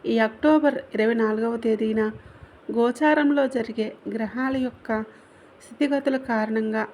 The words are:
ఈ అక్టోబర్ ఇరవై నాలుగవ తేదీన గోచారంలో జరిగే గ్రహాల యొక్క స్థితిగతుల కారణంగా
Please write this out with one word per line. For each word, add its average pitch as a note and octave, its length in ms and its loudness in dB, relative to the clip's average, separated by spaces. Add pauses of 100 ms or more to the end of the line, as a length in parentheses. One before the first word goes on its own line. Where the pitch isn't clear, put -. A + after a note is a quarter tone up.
ఈ A3+ 100 -2 (120)
అక్టోబర్ D4 500 2 (160)
ఇరవై A3 280 0
నాలుగవ A3 440 0
తేదీన A3 400 0 (720)
గోచారంలో C#4+ 680 4 (120)
జరిగే A3 320 -4 (260)
గ్రహాల A3+ 400 -4 (120)
యొక్క - 220 -10 (760)
స్థితిగతుల C#4 540 0 (120)
కారణంగా A3 640 0